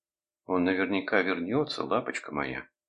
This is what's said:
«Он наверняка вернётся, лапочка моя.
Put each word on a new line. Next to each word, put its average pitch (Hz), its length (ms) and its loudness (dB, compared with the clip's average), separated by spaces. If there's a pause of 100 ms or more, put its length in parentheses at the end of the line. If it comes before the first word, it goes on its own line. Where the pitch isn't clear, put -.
(440)
«Он 90 200 2
наверняка 95 580 2
вернётся, 92 600 -2
лапочка - 480 -2
моя. 67 360 -4 (200)